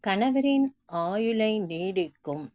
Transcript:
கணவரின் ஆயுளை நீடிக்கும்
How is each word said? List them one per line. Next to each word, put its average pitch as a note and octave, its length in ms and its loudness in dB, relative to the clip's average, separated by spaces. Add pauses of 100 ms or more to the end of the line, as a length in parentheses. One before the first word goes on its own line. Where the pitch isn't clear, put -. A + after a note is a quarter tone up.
கணவரின் C4+ 720 2 (100)
ஆயுளை G#3+ 760 0
நீடிக்கும் E3 960 -4